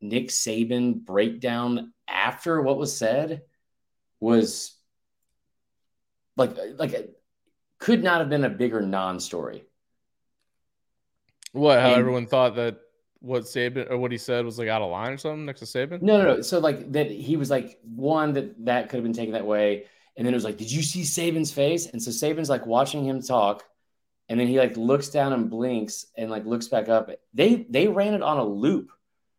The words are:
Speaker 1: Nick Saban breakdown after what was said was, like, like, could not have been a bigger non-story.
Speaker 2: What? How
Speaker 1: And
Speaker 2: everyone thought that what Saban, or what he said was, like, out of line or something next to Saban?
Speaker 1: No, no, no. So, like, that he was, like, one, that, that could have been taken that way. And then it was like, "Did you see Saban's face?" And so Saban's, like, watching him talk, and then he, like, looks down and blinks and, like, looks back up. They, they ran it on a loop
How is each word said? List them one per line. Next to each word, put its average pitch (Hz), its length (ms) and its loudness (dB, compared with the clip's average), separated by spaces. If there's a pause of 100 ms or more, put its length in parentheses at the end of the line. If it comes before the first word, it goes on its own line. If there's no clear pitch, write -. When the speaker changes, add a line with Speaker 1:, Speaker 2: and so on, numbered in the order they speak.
Speaker 1:
Nick 113 280 -4
Saban 117 760 -2
breakdown 117 880 -2 (140)
after 127 560 -2
what 135 160 2
was 143 180 -4
said 151 460 -2 (760)
was, 113 520 2 (1600)
like, 123 200 2 (200)
like, 123 400 -6 (640)
could - 240 2
not 175 160 4
have 151 80 0
been 143 160 2
a 120 60 2
bigger 113 300 0
non-story. 90 840 -4 (1900)
Speaker 2:
What? 139 280 6
How 127 80 8
Speaker 1:
And 123 80 8
Speaker 2:
everyone 123 300 2
thought 123 300 4
that 117 220 -2 (420)
what 123 240 -4
Saban, 123 460 -4
or 123 80 -2
what 123 140 -2
he 117 60 -6
said 120 260 -2
was, 117 140 -8
like, 113 100 -4
out 110 140 0
of 92 80 -2
line 107 220 -4
or 135 40 -8
something 151 300 -8
next 139 140 -12
to 117 60 -14
Saban? 139 360 -4
Speaker 1:
No, 208 160 6
no, 170 180 6
no. - 60 -2
So, - 160 0
like, 147 340 0
that 147 180 2
he 139 260 -4
was, 139 140 -2
like, 135 320 -2
one, 147 520 0
that, 113 320 -6
that 123 220 0
could 135 80 -8
have 117 80 -4
been 117 80 -2
taken 113 200 -4
that 107 140 -2
way. 104 400 2 (300)
And 117 100 -2
then 123 80 2
it - 20 0
was 113 80 -2
like, 107 140 -6
"Did 110 120 -10
you 156 120 -2
see 175 200 -4
Saban's 160 480 -2
face?" 160 360 0
And 113 160 -8
so 123 80 -6
Saban's, 151 400 -2
like, 120 160 0
watching 139 380 2
him 135 180 -4
talk, 104 420 2 (640)
and 117 100 0
then 123 80 2
he, 127 120 2
like, 120 180 4
looks 131 320 2
down 135 240 0
and 117 160 0
blinks 113 580 -4 (100)
and, 113 140 -6
like, 107 140 -6
looks 117 240 -4
back 110 220 0
up. 110 200 2 (220)
They, 208 380 4
they 151 180 4
ran 202 260 0
it 196 80 -2
on 151 140 0
a 127 80 0
loop 107 460 0 (480)